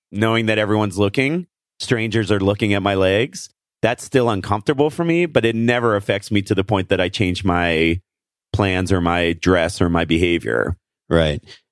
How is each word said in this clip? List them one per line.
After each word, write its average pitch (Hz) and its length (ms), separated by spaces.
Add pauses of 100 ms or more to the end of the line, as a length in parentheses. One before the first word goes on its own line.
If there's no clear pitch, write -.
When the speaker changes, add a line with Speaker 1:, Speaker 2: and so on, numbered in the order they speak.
(100)
Speaker 1:
knowing 113 360
that 110 100
everyone's 104 400
looking. 135 500 (320)
Strangers 110 540
are 104 80
looking 101 320
at 101 80
my 101 140
legs. 98 560 (320)
That's 113 220
still 120 260
uncomfortable 110 580
for 170 160
me, 170 220
but 139 180
it 113 100
never 117 420
affects 101 340
me 101 120
to 101 120
the 92 100
point 95 260
that 92 120
I 90 80
change 92 340
my 85 560 (540)
plans 95 380
or 92 100
my 85 320
dress 87 480
or 87 80
my 85 160
behavior. 80 720 (320)
Speaker 2:
Right. 80 320 (300)